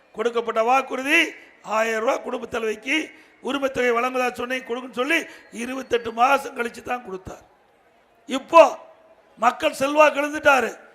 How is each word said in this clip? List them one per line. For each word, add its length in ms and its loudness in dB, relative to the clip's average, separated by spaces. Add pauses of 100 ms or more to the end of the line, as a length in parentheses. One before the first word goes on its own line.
(120)
கொடுக்கப்பட்ட 500 0
வாக்குறுதி 720 2 (300)
ஆயிரம் 380 0
ரூபாய் 220 0
குடும்ப 240 -8
தலைவிக்கு 640 -4 (300)
உரிமை 300 -2
தொகை 220 0
வழங்குதா 400 0
சொன்னீங்க, 420 -6
கொடுக்குன்னு 180 -8
சொல்லி 340 0 (260)
இருபத்தெட்டு 600 -4
மாசம் 440 2
கழிச்சு 260 -6
தான் 220 -6
கொடுத்தார். 520 -14 (720)
இப்போ 520 4 (580)
மக்கள் 360 -2
செல்வாக்கு 480 4
இழந்துட்டாரு, 580 2 (160)